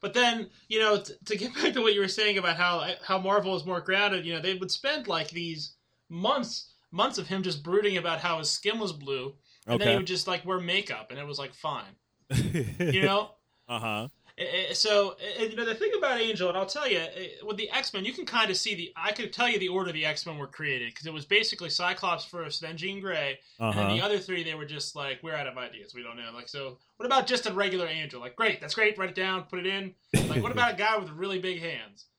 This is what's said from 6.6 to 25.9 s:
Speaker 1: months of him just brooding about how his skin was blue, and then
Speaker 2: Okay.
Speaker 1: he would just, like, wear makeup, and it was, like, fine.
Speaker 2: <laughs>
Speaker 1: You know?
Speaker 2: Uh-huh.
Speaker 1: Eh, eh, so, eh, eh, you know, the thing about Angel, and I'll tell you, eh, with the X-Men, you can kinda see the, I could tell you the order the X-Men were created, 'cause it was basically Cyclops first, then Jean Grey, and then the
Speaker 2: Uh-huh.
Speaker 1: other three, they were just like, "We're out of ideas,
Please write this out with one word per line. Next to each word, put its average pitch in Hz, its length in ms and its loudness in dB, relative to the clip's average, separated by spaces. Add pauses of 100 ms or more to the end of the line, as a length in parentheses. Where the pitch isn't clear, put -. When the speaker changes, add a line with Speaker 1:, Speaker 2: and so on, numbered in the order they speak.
Speaker 1:
months 214 260 2
of 165 100 -4
him 190 160 -2
just 156 200 -2
brooding 190 340 2
about 165 240 0
how 170 180 0
his 151 120 -2
skin 220 280 0
was 202 140 -2
blue, 139 420 -6 (320)
and 117 140 2
then - 80 4
Speaker 2:
Okay. - 40 6
Speaker 1:
he - 40 6
would - 100 0
just, 175 200 -2
like, 180 180 -2
wear 175 160 0
makeup, 170 500 -2
and 127 80 -10
it 147 80 -8
was, 143 120 -8
like, 135 160 -8
fine. 113 420 -6 (340)
Speaker 2:
<laughs> - 0 - (600)
Speaker 1:
You 190 80 6
know? 196 300 4 (360)
Speaker 2:
Uh-huh. 110 420 -2 (300)
Speaker 1:
Eh, 175 60 -4 (260)
eh, - 40 -2
so, 202 360 4 (100)
eh, 208 220 -4
eh, - 20 -
you 220 120 -4
know, 233 100 0
the 220 80 0
thing 415 240 2
about 262 220 2
Angel, 202 280 2
and 175 80 2
I'll 190 100 2
tell 285 220 -2
you, 190 100 4
eh, 170 300 -6 (160)
with 208 140 -6
the 202 120 -4
X-Men, 185 360 -2
you 254 80 -2
can 359 100 -8
kinda 220 300 2
see 208 200 0
the, 175 220 -8
I 180 160 0
could 214 200 -4
tell 240 160 4
you 220 100 4
the 185 100 0
order 180 240 0
the 156 140 0
X-Men 151 320 -4
were 143 80 -6
created, 127 480 -2
'cause 139 120 -14
it 160 60 -8
was 151 140 -8
basically 202 420 2
Cyclops 175 560 0
first, 160 380 -8
then 165 160 -8
Jean 196 220 -6
Grey, 151 380 -2 (220)
and 107 160 0
then 101 120 2
the 101 80 4
Speaker 2:
Uh-huh. 185 100 2
Speaker 1:
other 208 120 2
three, 185 240 -4
they 160 120 -4
were 151 100 -8
just 147 320 -8
like, 139 260 -6
"We're 160 140 -6
out 143 100 -2
of 123 120 -8
ideas, 117 360 -12